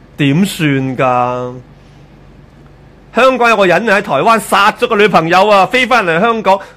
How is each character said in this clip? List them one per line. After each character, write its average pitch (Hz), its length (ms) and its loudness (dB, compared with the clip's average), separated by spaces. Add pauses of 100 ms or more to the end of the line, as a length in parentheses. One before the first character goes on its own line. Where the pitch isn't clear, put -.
(180)
點 151 280 0
算 135 520 -4
㗎？ 123 560 -2 (1600)
香 262 180 2
港 233 140 0
有 220 80 2
個 202 80 2
人 175 220 2
喺 202 120 2
台 208 180 -4
灣 220 220 2
殺 202 340 0
咗 240 120 -4
個 226 100 -2
女 208 120 4
朋 170 200 0
友 185 200 2
啊， 196 180 4
飛 254 220 -2
返 226 180 0
嚟 165 140 0
香 226 200 0
港。 196 200 0 (180)